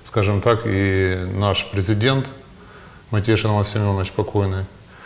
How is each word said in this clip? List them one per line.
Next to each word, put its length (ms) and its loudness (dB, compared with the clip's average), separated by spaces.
Скажем 380 0
так, 240 2
и 520 2
наш 380 0
президент 560 0
Матешин 400 2
Иван 120 2
Семёнович 480 0
покойный, 540 -2